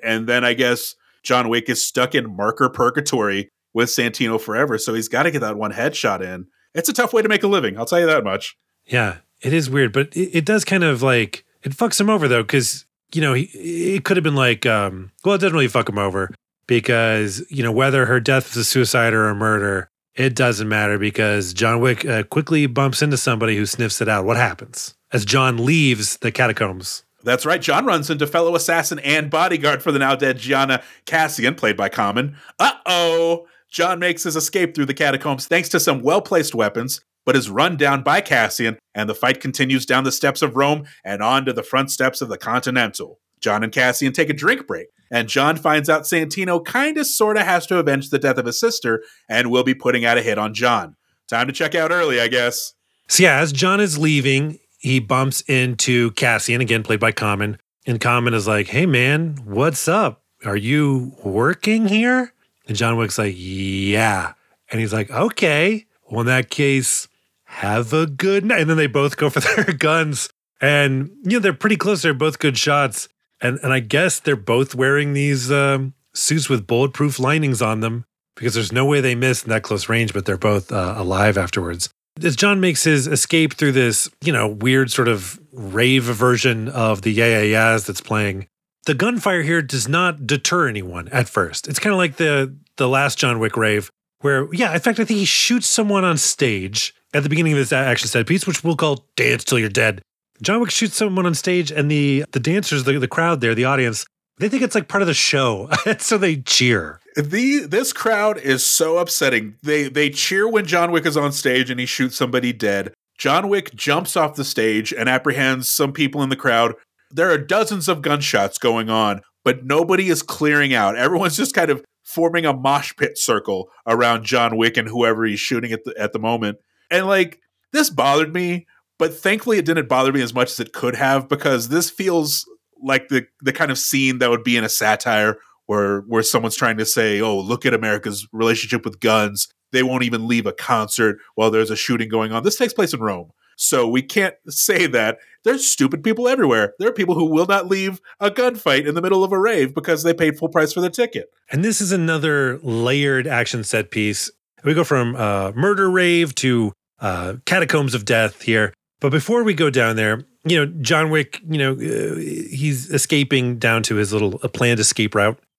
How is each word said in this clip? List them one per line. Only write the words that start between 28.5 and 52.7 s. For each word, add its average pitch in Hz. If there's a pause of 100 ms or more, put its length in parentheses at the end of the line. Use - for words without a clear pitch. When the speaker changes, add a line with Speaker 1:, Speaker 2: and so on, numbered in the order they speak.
Speaker 1:
assassin 165
and 147
bodyguard 151
for 160
the 139
now 135
dead 131
Gianna 135 (240)
Cassian, 147
played 110
by 101
Common. 117 (220)
Uh-oh! 170 (240)
John 175
makes 175
his 160
escape 170
through 143
the 139
catacombs 139
thanks 175
to 170
some 131
well-placed 160
weapons, 113 (240)
but 127
is 117
run 151
down 139
by 156
Cassian, 113 (160)
and 107
the 104
fight 131
continues 131
down 131
the 131
steps 139
of 131
Rome 143 (200)
and 98
on 131
to 131
the 127
front 139
steps 131
of 123
the 98
Continental. 120 (220)
John 107
and 110
Cassian 127
take 151
a 151
drink 190
break, - (240)
and 120
John 147
finds 151
out 156
Santino 175
kinda 294
sorta 214
has 180
to 180
avenge 139
the 143
death 131
of 123
his 120
sister 117 (260)
and 120
will 127
be 127
putting 123
out 117
a 117
hit 110
on 107
John. 107 (340)
Time 120
to 139
check 151
out 160
early, 160
I 117
guess. 120 (360)